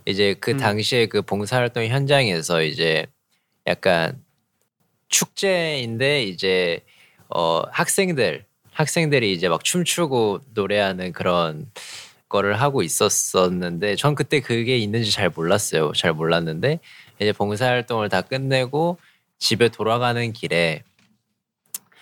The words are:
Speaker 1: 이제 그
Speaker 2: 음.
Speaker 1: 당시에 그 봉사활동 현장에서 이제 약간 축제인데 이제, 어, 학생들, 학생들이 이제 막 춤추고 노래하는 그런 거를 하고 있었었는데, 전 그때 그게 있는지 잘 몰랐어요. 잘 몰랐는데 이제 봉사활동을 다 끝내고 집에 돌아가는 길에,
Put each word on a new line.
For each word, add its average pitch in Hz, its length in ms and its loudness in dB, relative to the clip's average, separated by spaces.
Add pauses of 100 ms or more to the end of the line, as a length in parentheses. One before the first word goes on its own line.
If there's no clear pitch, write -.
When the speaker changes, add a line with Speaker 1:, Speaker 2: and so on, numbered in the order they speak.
Speaker 1:
이제 101 340 2
그 - 120 -2
Speaker 2:
음. 139 60 0
Speaker 1:
당시에 110 500 0
그 101 140 0
봉사활동 113 680 -2
현장에서 117 760 2
이제 78 440 0 (600)
약간 87 560 0 (880)
축제인데 143 1120 0
이제, 92 580 0 (480)
어, 82 320 2 (100)
학생들, 151 760 0 (260)
학생들이 143 640 2
이제 87 160 0
막 82 140 0
춤추고 135 800 0 (120)
노래하는 98 600 0
그런 82 560 0 (600)
거를 101 320 0
하고 135 220 2
있었었는데, 90 1120 0
전 143 200 2
그때 147 260 0
그게 117 360 0
있는지 110 340 0
잘 98 180 0
몰랐어요. 82 680 0
잘 85 180 2
몰랐는데 82 680 0 (400)
이제 104 120 0
봉사활동을 110 800 -2
다 110 120 0
끝내고 135 760 -2 (420)
집에 113 300 2
돌아가는 117 640 -2
길에, 85 500 0 (1200)